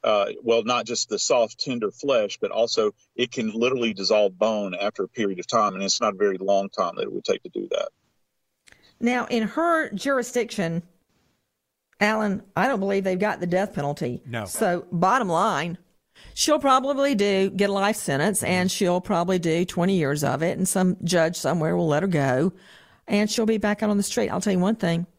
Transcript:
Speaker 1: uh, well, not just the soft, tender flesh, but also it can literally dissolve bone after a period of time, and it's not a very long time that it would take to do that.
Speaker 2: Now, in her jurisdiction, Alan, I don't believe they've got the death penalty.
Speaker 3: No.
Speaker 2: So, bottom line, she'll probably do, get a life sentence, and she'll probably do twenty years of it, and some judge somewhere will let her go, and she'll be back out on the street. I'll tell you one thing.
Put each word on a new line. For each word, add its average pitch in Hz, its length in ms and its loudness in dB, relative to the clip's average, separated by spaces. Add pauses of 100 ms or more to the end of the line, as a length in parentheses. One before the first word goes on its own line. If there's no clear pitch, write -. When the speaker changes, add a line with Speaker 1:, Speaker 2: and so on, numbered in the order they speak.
Speaker 1:
uh, 107 220 2 (180)
well, 113 200 2
not 117 220 0
just 117 240 -6
the 104 80 -4
soft, 120 420 0
tender 120 300 -4
flesh, 117 500 -2
but 98 120 -2
also 110 420 0 (220)
it 123 160 -2
can 113 180 -2
literally 117 440 0
dissolve 98 440 2
bone 104 420 0
after 101 240 -2
a 90 40 -4
period 98 320 -4
of - 80 -10
time, 107 260 2
and 92 80 -6
it's 98 180 -2
not 107 140 0
a 92 40 -12
very 98 200 2
long 98 320 2
time 87 280 -2
that - 60 -4
it - 80 -6
would 98 120 -8
take - 180 -2
to - 80 -14
do 50 220 -8
that. - 180 -4 (1080)
Speaker 2:
Now, 240 260 0
in 226 180 -2
her 320 460 0
jurisdiction, 214 960 -2 (1160)
Alan, 208 440 0 (120)
I 190 120 0
don't 262 120 0
believe 196 240 -2
they've 185 140 -2
got 208 220 -2
the 175 80 -4
death 185 260 0
penalty. 143 540 -4
Speaker 3:
No. 117 180 -6
Speaker 2:
So, 180 460 -2
bottom 190 380 2
line, 170 500 0 (560)
she'll 302 240 2
probably 277 560 2
do, 196 340 2
get 196 220 0
a - 20 -2
life 202 220 0
sentence, 175 480 0
and 180 280 2
she'll 180 300 2
probably 180 380 0
do 170 260 2
twenty 180 320 0
years 147 260 0
of 139 200 0
it, 175 160 -2
and 185 80 0
some 185 360 2
judge 170 340 2
somewhere 165 380 0
will 175 120 2
let 151 160 2
her 202 40 -2
go, 147 460 2 (540)
and 208 240 0
she'll 220 160 0
be 220 100 2
back 208 240 0
out 214 80 0
on 208 80 2
the 202 60 2
street. 208 260 -2
I'll - 120 -4
tell 208 120 0
you 180 60 2
one 196 160 2
thing. 170 320 -2 (120)